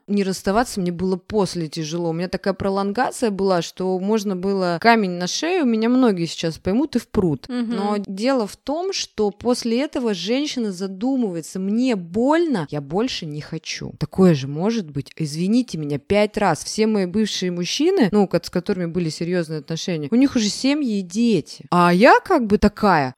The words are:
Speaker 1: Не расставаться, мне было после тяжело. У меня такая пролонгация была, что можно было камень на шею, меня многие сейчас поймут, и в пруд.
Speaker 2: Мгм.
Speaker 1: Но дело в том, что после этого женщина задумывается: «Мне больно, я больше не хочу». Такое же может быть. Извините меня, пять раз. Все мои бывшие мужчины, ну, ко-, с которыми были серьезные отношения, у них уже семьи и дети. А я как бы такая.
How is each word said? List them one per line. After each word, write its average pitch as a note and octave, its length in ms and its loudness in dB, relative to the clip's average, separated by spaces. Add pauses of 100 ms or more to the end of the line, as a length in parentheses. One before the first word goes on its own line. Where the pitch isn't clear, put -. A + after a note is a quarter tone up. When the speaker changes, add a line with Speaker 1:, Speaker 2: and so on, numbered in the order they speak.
Speaker 1:
Не G3+ 180 0
расставаться, G3 560 0
мне F3+ 120 0
было F#3 240 -2
после F3 520 -2
тяжело. E3 420 -4
У - 20 -4
меня F3 160 -4
такая F#3+ 260 -4
пролонгация G3 760 -2
была, F#3+ 320 2
что F#3 360 -4
можно G3+ 380 0
было F3+ 440 0
камень A3 320 4
на F3 140 -4
шею, E4 380 0
меня A3+ 240 2
многие A#3 380 4
сейчас D#3+ 320 -6
поймут, B3 380 -2
и - 20 2
в - 100 -4
пруд. F3 400 -2
Speaker 2:
Мгм. A#3+ 280 -4
Speaker 1:
Но G#3 200 -2 (100)
дело G#3+ 400 -2
в - 100 -14
том, F4 360 -6
что - 380 -2
после A#3 500 -2
этого B3 340 -2
женщина A3+ 580 -4
задумывается: F#3+ 880 -4
«Мне A3 380 0
больно, A3+ 760 0
я D3 100 -4
больше F3 460 -4
не D3+ 140 -8
хочу». - 580 -10
Такое F3+ 360 4
же C3+ 140 -2
может F3 420 -2
быть. C#3 260 -8
Извините F3+ 600 -2
меня, D3 200 -4
пять G#3 380 0
раз. F#3+ 280 0
Все - 220 0
мои G#3 200 2
бывшие F#3 440 -2
мужчины, B3+ 640 2
ну, G#3 140 6
ко-, E3+ 160 0
с - 80 -14
которыми F#3 360 -2
были E3+ 220 -2
серьезные E3 520 -4
отношения, D#3+ 500 -6
у A3+ 60 2
них C4+ 200 4
уже G#3+ 120 2
семьи C4 500 0
и G3 40 -2
дети. F#3+ 680 0
А F3 220 6
я C4 320 8
как C#4+ 220 2
бы G3+ 120 2
такая. E3+ 600 2